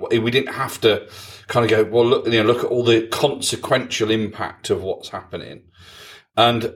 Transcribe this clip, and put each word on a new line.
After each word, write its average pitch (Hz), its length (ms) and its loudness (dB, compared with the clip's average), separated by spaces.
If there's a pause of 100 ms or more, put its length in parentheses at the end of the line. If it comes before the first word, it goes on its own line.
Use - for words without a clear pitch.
it, 117 100 2
we 117 120 0
didn't 135 240 0
have 131 260 -8
to 107 260 2 (400)
kind 120 160 0
of 107 60 2
go, 110 140 4
"Well, 113 240 2
look, 123 180 2
you 113 160 2
know, 104 100 2
look 117 120 2
at - 80 -2
all 120 120 0
the 113 240 4
consequential 127 1000 -2
impact 107 640 -4
of 92 100 -2
what's 92 280 -8
happening." 90 540 -14 (720)
And 117 400 2